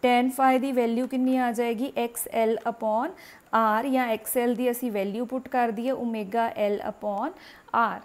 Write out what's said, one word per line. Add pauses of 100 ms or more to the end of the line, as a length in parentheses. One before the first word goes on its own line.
Tan
phi
ਦੀ
ਵੈਲਿਊ
ਕਿੰਨੀ
ਆ
ਜਾਏਗੀ,
ਐਕਸ
ਐਲ (120)
upon (680)
R,
ਜਾਂ
ਐਕਸ
ਐਲ
ਦੀ
ਅਸੀਂ
ਵੈਲਿਊ
ਪੁੱਟ
ਕਰ
ਦਈਏ,
omega (220)
L (120)
upon (440)
R